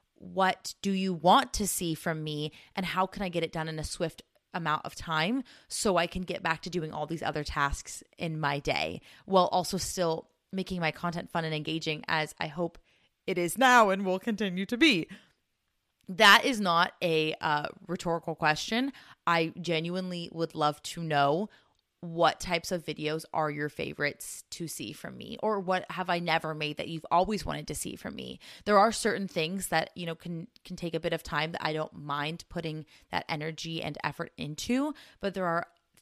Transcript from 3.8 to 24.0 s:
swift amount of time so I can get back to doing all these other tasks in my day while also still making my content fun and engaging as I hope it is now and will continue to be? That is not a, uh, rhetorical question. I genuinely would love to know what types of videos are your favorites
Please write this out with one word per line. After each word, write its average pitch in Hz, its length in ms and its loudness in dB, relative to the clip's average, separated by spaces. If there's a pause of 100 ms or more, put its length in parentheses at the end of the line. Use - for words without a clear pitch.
swift - 400 -4 (280)
amount 156 320 -2
of - 120 -10
time 170 480 0 (240)
so 185 300 2
I 170 100 4
can 185 160 -6
get 170 180 -6
back 160 220 -2
to 175 80 -8
doing 156 200 -4
all 151 140 -6
these 156 160 -6
other 147 220 -2
tasks - 600 -4 (140)
in 160 220 -4
my 143 180 0
day 82 440 -2 (240)
while 185 200 6
also 180 320 0
still 165 500 0 (240)
making 185 300 -4
my 160 80 2
content 170 400 -4
fun 165 160 -2
and 156 80 -2
engaging 156 540 -4
as 156 320 0
I 165 80 -2
hope 170 320 -4 (480)
it 185 100 -2
is 175 220 -2
now 247 320 8
and 196 120 0
will 185 140 0
continue 196 480 -2
to 247 100 -2
be? 233 320 6 (1000)
That 202 380 8
is 254 140 2
not 175 340 4 (100)
a, 160 360 2
uh, 151 280 0 (200)
rhetorical 165 460 -4
question. 220 580 0 (360)
I 165 340 4
genuinely 175 720 -2
would 165 240 -4
love 151 260 2
to - 220 -8
know 151 460 2 (520)
what 165 380 2
types 175 320 -4
of 175 140 -4
videos 156 480 -4
are 156 180 0
your 147 160 -4
favorites - 840 -6